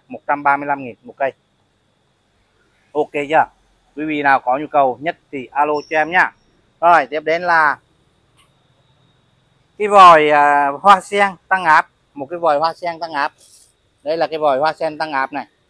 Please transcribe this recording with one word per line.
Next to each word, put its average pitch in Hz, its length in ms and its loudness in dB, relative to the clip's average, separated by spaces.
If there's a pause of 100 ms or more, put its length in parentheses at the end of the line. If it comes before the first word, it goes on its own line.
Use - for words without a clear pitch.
một 127 180 -16
trăm 147 160 -4
ba 143 140 0
mươi 143 100 -8
lăm 139 180 -6
nghìn 117 180 -16
một 120 140 -20
cây. 135 160 -6 (1600)
Ok 147 200 -4
chưa? 143 340 -2 (500)
Quý 147 80 -8
vị 151 180 -6
nào 139 180 2
có 127 180 -4
nhu 151 80 -10
cầu 135 340 0
nhất 165 160 -8 (160)
thì 135 200 -12
alo 147 220 -2 (160)
cho 160 60 -4
em 156 140 -2
nhá. 170 220 0 (480)
Rồi, 165 260 4
tiếp 151 180 -8
đến 165 180 -4
là 160 360 0 (2000)
cái 208 100 -4
vòi, 175 420 8
à, 143 380 2
hoa 185 320 2
sen 202 300 -2 (180)
tăng 185 160 -2
áp, 160 240 2 (260)
một 143 160 -12
cái 175 80 -8
vòi 160 200 0
hoa 160 160 -2
sen 170 260 -10
tăng 165 120 -12
áp. 147 200 -4 (720)
Đây 151 140 -6
là 160 100 -2
cái 156 120 -8
vòi 143 200 0
hoa 156 140 -2
sen 156 260 -8
tăng 156 140 -8
áp 135 200 -4
này. 131 140 -10 (240)